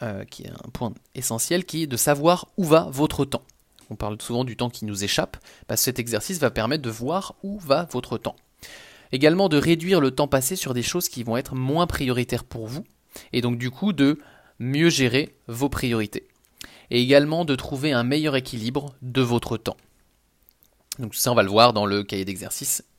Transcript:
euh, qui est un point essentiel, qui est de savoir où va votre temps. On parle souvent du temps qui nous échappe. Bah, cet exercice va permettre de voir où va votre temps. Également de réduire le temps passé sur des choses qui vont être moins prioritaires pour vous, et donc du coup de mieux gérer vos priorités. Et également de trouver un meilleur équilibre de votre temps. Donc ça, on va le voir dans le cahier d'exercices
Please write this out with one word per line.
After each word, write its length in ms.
euh, 240
qui 180
est 60
un 240
point 200
essentiel, 480
qui 200
est 40
de 80
savoir 640
où 80
va 260
votre 320
temps. 200
On 60
parle 260
souvent 220
du 140
temps 120
qui 140
nous 220
échappe. 320
Bah, 80
cet 200
exercice 420
va 120
permettre 320
de 60
voir 520
où 160
va 320
votre 280
temps. 180
Également 340
de 80
réduire 460
le 100
temps 160
passé 300
sur 160
des 100
choses 240
qui 160
vont 140
être 180
moins 320
prioritaires 560
pour 240
vous, 160
et 80
donc 180
du 140
coup 220
de 260
mieux 300
gérer 480
vos 220
priorités. 580
Et 120
également 440
de 100
trouver 380
un 100
meilleur 320
équilibre 680
de 200
votre 340
temps. 220
Donc 160
ça, 160
on 40
va 60
le 80
voir 240
dans 140
le 160
cahier 200
d'exercices 600